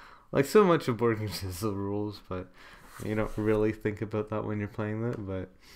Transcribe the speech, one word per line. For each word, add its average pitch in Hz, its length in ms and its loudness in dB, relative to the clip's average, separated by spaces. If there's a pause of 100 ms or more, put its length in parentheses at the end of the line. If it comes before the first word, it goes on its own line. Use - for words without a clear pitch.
(320)
like, 139 140 4
so 214 180 8
much 170 240 4
of 120 100 0
board 113 220 2
games 101 240 -6
<laughs> - 0 -
is 92 160 -6
the 110 120 0
rules, 101 560 -4
but 92 240 -8 (540)
you 107 100 -2
don't 107 220 -2
really 107 360 4
think 104 280 -4
about 107 280 -4
that 110 160 -4
when 107 140 -4
you're 104 80 -2
playing 107 360 -4
it. 117 220 -4
But 92 240 -6 (260)